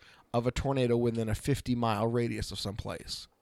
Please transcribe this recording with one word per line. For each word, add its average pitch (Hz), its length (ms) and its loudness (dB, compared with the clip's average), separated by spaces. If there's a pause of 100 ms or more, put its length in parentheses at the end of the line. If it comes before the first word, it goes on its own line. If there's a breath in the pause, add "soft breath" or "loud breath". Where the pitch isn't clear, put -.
(340 soft breath)
of 120 120 2
a 127 40 2
tornado 127 480 2
within 113 320 0
a 107 40 2
fifty 127 400 0
mile 117 320 2
radius 117 460 0
of 95 60 -8
some 101 180 -6
place. - 500 -8 (160)